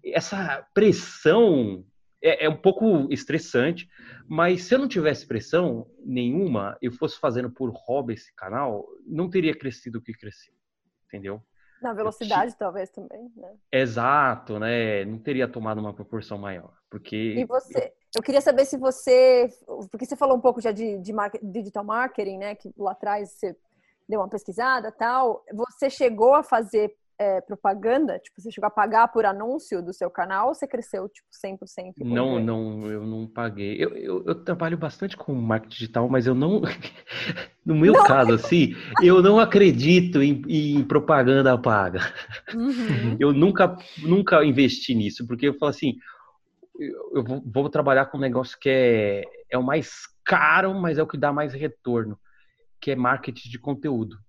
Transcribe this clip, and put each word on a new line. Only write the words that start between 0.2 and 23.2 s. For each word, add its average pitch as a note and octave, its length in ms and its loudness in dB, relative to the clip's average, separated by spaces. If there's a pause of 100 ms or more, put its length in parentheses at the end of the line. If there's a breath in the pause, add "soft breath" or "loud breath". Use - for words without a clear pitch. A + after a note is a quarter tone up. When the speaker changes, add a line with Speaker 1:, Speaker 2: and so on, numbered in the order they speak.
Speaker 1:
pressão D#3+ 1080 2 (380)
é, D#3 240 2
é - 20 2
um D3+ 80 -2
pouco F#3+ 560 2
estressante, D#3 760 -2 (400 loud breath)
mas F3 360 0
se A#3+ 100 2
eu C4 40 4
não C#4 100 -2
tivesse D3+ 380 -2
pressão A#2+ 600 -2 (180)
nenhuma, B2+ 760 -2
eu B2 120 -4
fosse - 260 -8
fazendo B2 320 -4
por B2+ 200 -8
hobby A#2+ 440 -6
esse - 200 -18
canal, A2 520 -8 (200)
não E3+ 220 -6
teria F3 280 -2
crescido A#2+ 420 -12
o A2+ 40 -12
que A#2 100 -16
cresceu, - 420 -20 (520)
entendeu? G2+ 360 -14 (380)
Speaker 2:
Na A#3+ 100 -8
Speaker 1:
Eu G#3 60 -10
Speaker 2:
velocidade, G#3+ 560 -4
Speaker 1:
ti-, - 60 -20
Speaker 2:
talvez, F#3+ 320 -8
também, A3+ 460 -20
né? F#3 140 -20 (220)
Speaker 1:
Exato, B2+ 880 0
né? A2 440 -2
Não A2 140 -10
teria B2+ 300 -4
tomado A2 320 -8
uma G#2 120 -8
proporção G#2+ 460 -12
maior, F#2+ 340 -14 (160)
porque G#2+ 480 -6
Speaker 2:
E B3 80 -2
você, A#3+ 420 -4
Speaker 1:
eu - 60 -16 (240)
Speaker 2:
eu - 60 -2
queria C#4 200 2
saber C#4 240 2
se C#4+ 100 -8
você, B3+ 720 4 (420)
porque A#3 140 -10
você C#4+ 100 -10
falou C4+ 220 2
um A#3+ 40 -4
pouco A#3+ 200 2
já A3+ 100 -2
de, G#3 280 -6
de F#3+ 140 -12
marke-, G#3 300 -6
digital G3+ 400 -10
marketing, G#3+ 560 -4
né? G3+ 160 -10
Que G3+ 220 -20
lá G3 160 -4
atrás G3+ 400 -6